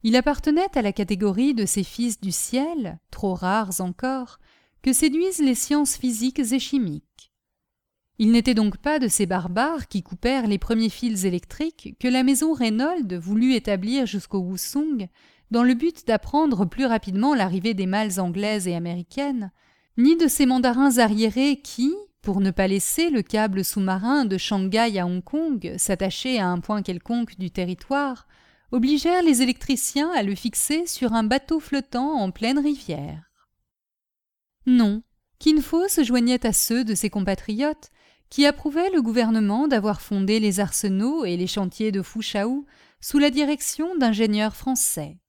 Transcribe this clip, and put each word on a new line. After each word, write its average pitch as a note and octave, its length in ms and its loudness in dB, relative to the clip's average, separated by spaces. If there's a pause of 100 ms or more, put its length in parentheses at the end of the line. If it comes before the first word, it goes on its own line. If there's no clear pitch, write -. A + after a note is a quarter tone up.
Il A3+ 140 4
appartenait D4+ 600 2
à C4 40 2
la G3+ 120 0
catégorie G#3 600 0
de A3 140 0
ces F#3 180 -2
fils A#3 360 -4
du F#3+ 120 -4
ciel, B3+ 680 -4 (120)
trop F#3+ 240 -4
rares F#3 460 -2
encore, B3+ 580 -6 (440)
que C4 100 0
séduisent D#4+ 500 0
les C4 120 4
sciences D4 420 0
physiques B3 440 -2
et B3+ 180 0
chimiques. - 760 -4 (840)
Il A3 140 4
n'était A#3 220 4
donc G#3+ 240 2
pas D4+ 200 0
de B3+ 80 2
ces G3 200 0
barbares F#3+ 600 -2
qui F#3+ 160 -6
coupèrent B3+ 440 -2
les G3+ 120 0
premiers A3+ 300 0
fils G#3 360 -4
électriques - 760 -6
que B3+ 80 0
la B3+ 140 4
maison C#4 300 2
Reynolds B3 680 0
voulut G#3+ 360 2
établir A3 520 0
jusqu'au G3 340 -4
Wusong, G3+ 680 -4 (420)
dans A#3 120 2
le B3+ 120 4
but D#4 320 -2
d'apprendre A#3+ 580 2
plus C4 220 -2
rapidement A3+ 480 0
l'arrivée F#3+ 400 0
des F#3+ 120 -2
malles G3 320 -2
anglaises F#3+ 480 -2
et F3 80 -2
américaines, F#3 800 -6 (460)
ni D4 180 6
de E4 100 4
ces C#4 200 4
mandarins B3+ 500 4
arriérés A3+ 640 2
qui, C#4 340 -2 (280)
pour G3 180 0
ne F#3+ 100 2
pas F#3+ 180 0
laisser D#4+ 420 0
le A#3 120 2
câble G3 420 0
sous-marin G3+ 600 0
de F#3+ 140 0
Shanghai G3+ 600 0
à F3 80 0
Hong F3+ 160 -2
Kong C#4+ 540 -4
s'attacher G3 600 -2
à F#3 100 0
un F3 120 -2
point G#3 220 -4
quelconque A3+ 540 -6
du F#3 140 -6
territoire, B3 760 -4 (440)
obligèrent D4 520 2
les C4+ 200 6
électriciens C#4 720 0
à B3 80 2
le G3+ 120 0
fixer D4+ 520 -2
sur A#3 260 -2
un A3+ 120 2
bateau C#4 360 0
flottant C#4 540 -4
en G3+ 160 0
pleine B3 280 -2
rivière. D#3+ 720 -4 (1400)
Non, A3+ 380 4 (380)
Kin D#4 200 4
Fo E4+ 280 0
se D#4+ 160 2
joignait A#3+ 420 2
à G#3+ 60 0
ceux A#3 320 0
de G#3+ 100 -2
ses G3 160 -2
compatriotes G#3+ 800 -4 (400)
qui C#4+ 160 4
approuvaient D4+ 440 0
le E4 120 2
gouvernement A3 640 2
d'avoir G#3+ 340 0
fondé G3+ 380 0
les G#3 220 2
arsenaux G#3+ 640 -2
et F3 120 -2
les F3+ 120 -2
chantiers G#3 420 -4
de G3 100 -2
Fouchaou A3+ 640 -4 (360)
sous - 180 0
la C#4+ 100 6
direction D4+ 680 -2
d'ingénieurs G#3+ 580 0
français. E3+ 640 -4 (100)